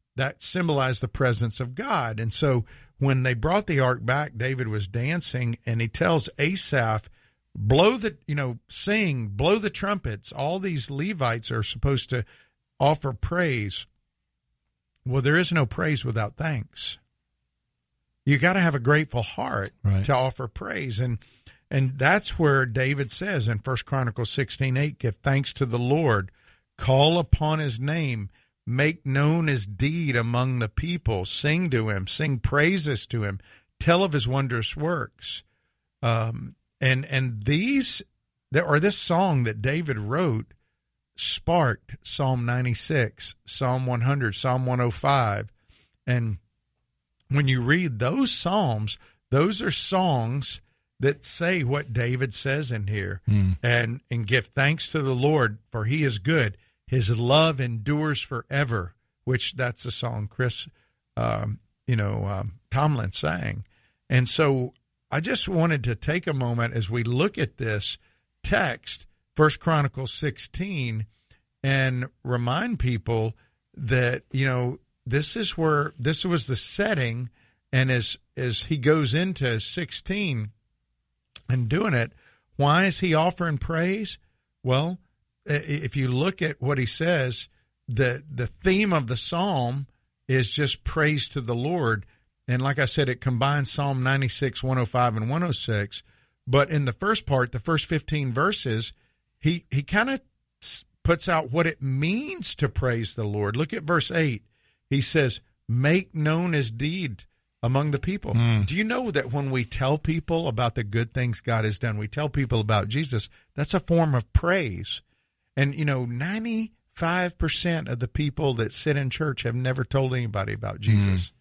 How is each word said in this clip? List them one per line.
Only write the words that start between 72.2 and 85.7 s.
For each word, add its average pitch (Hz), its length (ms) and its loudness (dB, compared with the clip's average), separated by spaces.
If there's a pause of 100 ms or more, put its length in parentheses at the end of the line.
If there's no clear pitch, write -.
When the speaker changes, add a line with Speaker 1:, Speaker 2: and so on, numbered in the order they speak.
Speaker 1:
remind 127 560 -2
people 113 540 0 (400)
that, 123 580 0
you 135 140 0
know, 127 320 -2 (280)
this 139 300 0
is 220 220 -4
where, 151 420 2
this 147 260 0
was 170 220 0
the 131 80 0
setting. 127 760 0 (420)
And 131 200 2
as, 123 260 0 (180)
as 123 280 -2
he 156 140 -2
goes 143 360 4
into 139 460 0
sixteen 160 920 -4 (960)
and 127 220 0
doing 185 240 0
it, 117 180 0 (440)
why 151 300 4
is 190 160 0
he 180 120 2
offering 165 460 0
praise? 180 580 -2 (460)
Well, 147 340 0 (500)
i-, 147 60 0
if 147 420 -4